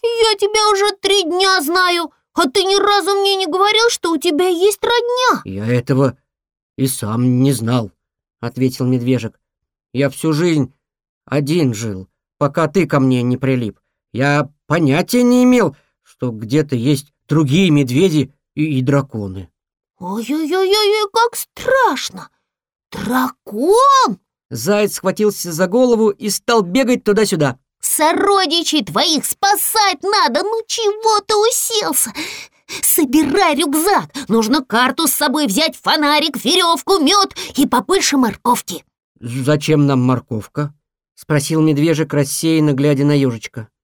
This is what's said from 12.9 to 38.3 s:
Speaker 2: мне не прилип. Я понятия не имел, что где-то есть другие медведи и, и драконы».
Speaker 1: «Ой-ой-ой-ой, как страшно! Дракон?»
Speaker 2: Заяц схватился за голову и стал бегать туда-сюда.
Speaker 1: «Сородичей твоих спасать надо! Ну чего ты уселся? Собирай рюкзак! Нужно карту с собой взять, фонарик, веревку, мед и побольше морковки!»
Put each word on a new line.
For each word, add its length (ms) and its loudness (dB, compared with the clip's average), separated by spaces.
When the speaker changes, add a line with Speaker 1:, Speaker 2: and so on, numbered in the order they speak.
Speaker 2:
мне 240 2
не 140 0
прилип. 420 -2
Я 380 0
понятия 560 2
не 200 4
имел, 320 4
что 280 -8
где-то 440 -2
есть 380 -2
другие 440 2
медведи 640 2
и, 240 -2
и 20 -2
драконы». 680 -4
Speaker 1:
«Ой-ой-ой-ой, 1120 -2
как 240 0
страшно! 960 -2
Дракон?» 1300 2
Speaker 2:
Заяц 460 0
схватился 560 -2
за 160 0
голову 420 4
и 200 -6
стал 320 0
бегать 420 0
туда-сюда. 560 0
Speaker 1:
«Сородичей 1040 0
твоих 420 -2
спасать 760 0
надо! 400 0
Ну 240 -4
чего 540 0
ты 140 -2
уселся? 760 -2
Собирай 760 2
рюкзак! 540 0
Нужно 360 2
карту 440 0
с 60 -2
собой 340 -2
взять, 280 0
фонарик, 680 -2
веревку, 560 0
мед 360 2
и 120 2
побольше 500 0
морковки!» 680 -2